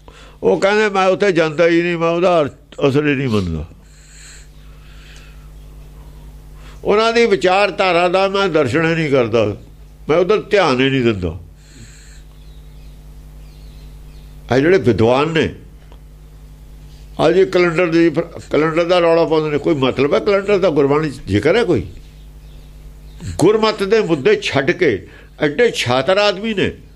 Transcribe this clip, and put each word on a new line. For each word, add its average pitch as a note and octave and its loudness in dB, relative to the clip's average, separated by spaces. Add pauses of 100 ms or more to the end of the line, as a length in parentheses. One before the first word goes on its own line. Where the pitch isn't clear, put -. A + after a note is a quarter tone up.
(420)
ਉਹ F#3+ 2
ਕਹਿੰਦੇ, G#3 2
ਮੈਂ F#3+ 0
ਉੱਥੇ F#3+ 2
ਜਾਂਦਾ D#3+ 2
ਹੀ E3+ 2
ਨਹੀਂ, F3 -2
ਮੈਂ E3 -2
ਉਹਦਾ E3+ 2 (400)
ਅਸਰ C#3+ 0
ਹੀ C#3+ 0
ਨਹੀਂ C3+ -4
ਮੰਨਦਾ। F2 -2 (3250)
ਉਹਨਾਂ A3 2
ਦੀ A#3 4
ਵਿਚਾਰਧਾਰਾ F#3 2
ਦਾ F#3+ 2
ਮੈਂ G3 0
ਦਰਸ਼ਨ D#3 0
ਹੀ E3 0
ਨਹੀਂ D#3+ -2
ਕਰਦਾ, A#2 0 (520)
ਮੈਂ D3 2
ਉੱਧਰ F#3+ 2
ਧਿਆਨ E3+ 2
ਹੀ C3+ 2
ਨਹੀਂ C3+ 0
ਦਿੰਦਾ। F2+ -2 (3250)
ਇਹ C3+ 4
ਜਿਹੜੇ F3 4
ਵਿਦਵਾਨ A#2 2
ਨੇ, D#3 -2 (1700)
ਅੱਜ F3 2
ਇਹ F#3+ 4
ਕੈਲੰਡਰ F3+ 0
ਦੀ E3+ 2
ਫ-, E3 -6 (120)
ਕੈਲੰਡਰ D#3+ 0
ਦਾ F3+ 2
ਰੌਲਾ E3 2
ਪਾਉਂਦੇ D#3 0
ਨੇ। D3 0
ਕੋਈ E3 0
ਮਤਲਬ C3+ 0
ਹੈ A3 4
ਕੈਲੰਡਰ G3 0
ਦਾ? F3+ 2
ਗੁਰਬਾਣੀ D3 0
'ਚ A#2+ -14
ਜ਼ਿਕਰ G#2 2
ਹੈ A#3+ 2
ਕੋਈ? C#3 0 (1600)
ਗੁਰਮਤ G#3+ 2
ਦੇ G#3+ 0
ਮੁੱਦੇ F3 0
ਛੱਡ C#3+ -2
ਕੇ D3 0 (340)
ਐਡੇ D3+ 2
ਛਾਤਰ C3+ 0
ਆਦਮੀ G#3 -2
ਨੇ D3 -2 (240)